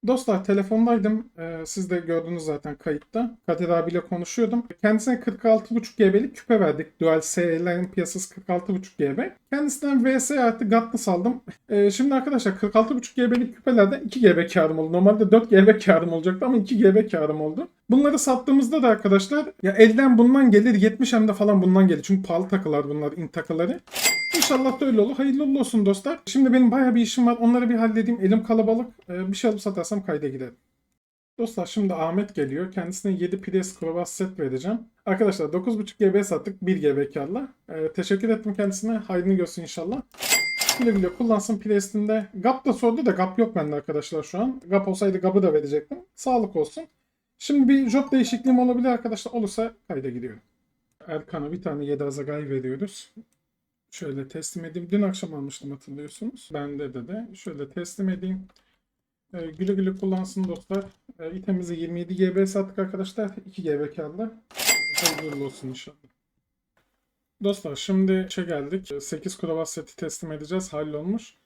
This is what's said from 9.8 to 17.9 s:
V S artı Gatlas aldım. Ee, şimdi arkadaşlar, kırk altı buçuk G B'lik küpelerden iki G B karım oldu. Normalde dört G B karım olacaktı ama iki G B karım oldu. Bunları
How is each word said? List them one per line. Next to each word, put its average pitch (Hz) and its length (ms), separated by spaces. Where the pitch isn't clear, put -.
V 262 140
S 277 200
artı 226 300
Gatlas 226 380
aldım. 202 340
Ee, 202 220
şimdi 269 240
arkadaşlar, 262 440
kırk 208 160
altı 226 200
buçuk - 200
G 240 160
B'lik 247 240
küpelerden 233 440
iki 254 200
G 180 180
B 170 100
karım 160 320
oldu. 160 140
Normalde 196 380
dört 226 180
G 196 180
B 220 120
karım 165 340
olacaktı 185 320
ama 254 120
iki 208 200
G 196 180
B 214 120
karım 156 340
oldu. 165 260
Bunları 277 300